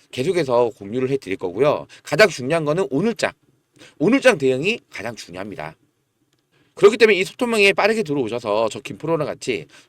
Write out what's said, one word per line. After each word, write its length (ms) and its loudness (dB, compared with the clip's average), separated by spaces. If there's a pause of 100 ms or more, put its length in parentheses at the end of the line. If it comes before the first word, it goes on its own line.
(100)
계속해서 640 0
공유를 340 -4
해드릴 260 -4
거고요. 500 -2 (160)
가장 260 4
중요한 360 -4
거는 260 -2
오늘장, 420 -2 (640)
오늘장 400 4
대응이 420 -2 (100)
가장 260 -10
중요합니다. 580 -12 (1040)
그렇기 180 6
때문에 220 6
이 60 0
소통방에 480 2
빠르게 320 0
들어오셔서 640 -2
저 80 -10
김프로랑 480 -6
같이 400 -6 (220)